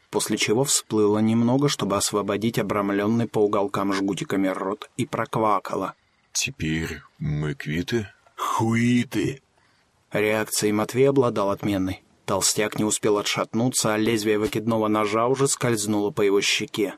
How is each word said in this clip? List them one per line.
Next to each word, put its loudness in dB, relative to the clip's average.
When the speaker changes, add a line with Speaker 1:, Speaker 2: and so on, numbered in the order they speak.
Speaker 1:
после -2
чего 2
всплыла 2
немного, 2
чтобы -2
освободить -2
обрамлённый 0
по -4
уголкам 2
жгутиками -2
рот, -6
и -2
проквакала. -2
Speaker 2:
«Теперь -4
мы -4
квиты?» -4
Speaker 3:
«Хуиты!» 0
Speaker 1:
Реакцией 0
Матвей 2
обладал 2
отменной. -2
Толстяк 0
не 0
успел 0
отшатнуться, -2
а 0
лезвие 2
выкидного 0
ножа 0
уже 2
скользнуло 0
по -2
его 4
щеке. -2